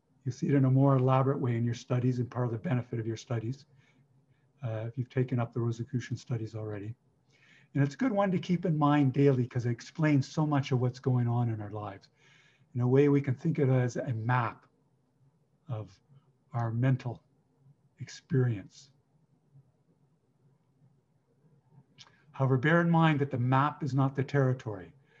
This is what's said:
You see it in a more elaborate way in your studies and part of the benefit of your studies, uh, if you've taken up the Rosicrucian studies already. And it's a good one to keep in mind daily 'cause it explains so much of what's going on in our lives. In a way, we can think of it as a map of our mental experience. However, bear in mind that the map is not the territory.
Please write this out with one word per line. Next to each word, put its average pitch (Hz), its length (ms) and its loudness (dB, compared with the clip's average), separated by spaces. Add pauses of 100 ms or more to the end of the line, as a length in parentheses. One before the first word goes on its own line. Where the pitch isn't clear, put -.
(240)
You 131 60 -6
see - 160 -6
it 139 80 2
in 135 100 4
a 131 60 4
more 135 260 4
elaborate 131 440 2
way 123 160 0
in 117 80 -2
your 117 100 -2
studies 123 460 -2
and 117 100 -4
part 123 160 -4
of 113 60 -4
the 113 60 -6
benefit 123 420 -4
of 110 60 -6
your 113 100 -6
studies, 117 480 -8 (1000)
uh, 110 220 -6
if 117 100 -12
you've 123 140 -6
taken 127 300 0
up 117 120 -4
the 120 80 -6
Rosicrucian 117 560 -4
studies 110 380 -8
already. 107 400 -8 (800)
And 139 80 4
it's 143 120 0
a - 40 -20
good 254 140 0
one 202 180 0
to 185 80 0
keep 175 260 -2
in 156 140 0
mind 143 340 4
daily 135 320 4
'cause 120 220 -4
it 123 40 -2
explains 147 580 0
so 156 180 -2
much 143 240 0
of 127 80 2
what's 123 220 -2
going 123 260 0
on 117 220 0
in 107 120 -4
our 104 100 -10
lives. 104 360 -12 (680)
In 123 60 -2
a 123 80 2
way, 139 200 6
we 143 120 4
can 135 140 -2
think 165 240 -4
of 139 100 2
it 131 60 4
as 123 220 0
a - 180 -4
map 113 500 -2 (1040)
of 107 300 -12 (560)
our 117 160 -2
mental 123 520 0 (760)
experience. - 920 -4 (3500)
However, 131 240 0
bear 156 240 4
in 170 80 2
mind 160 320 4
that 139 100 -2
the 131 80 -6
map 131 440 0
is 135 100 -4
not 135 240 0
the 131 80 0
territory. 123 680 -2 (280)